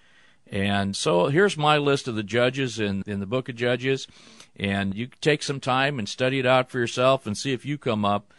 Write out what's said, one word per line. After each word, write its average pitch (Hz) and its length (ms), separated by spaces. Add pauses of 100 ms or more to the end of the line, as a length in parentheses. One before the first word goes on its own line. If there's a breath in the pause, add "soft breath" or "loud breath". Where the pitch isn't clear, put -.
(520 soft breath)
And 98 420
so 170 340
here's 175 280
my 151 220
list 143 320
of 113 60
the 107 80
judges 120 560
in, 98 280
in 101 140
the 98 40
book - 220
of 131 80
Judges, 123 520 (500 loud breath)
and 98 360
you 113 140 (140)
take 151 200
some 139 200
time 135 380
and 101 100
study 131 280
it 127 80
out 127 240
for 127 100
yourself 127 460
and 104 120
see 139 160
if 120 120
you 143 120
come 107 260
up 104 340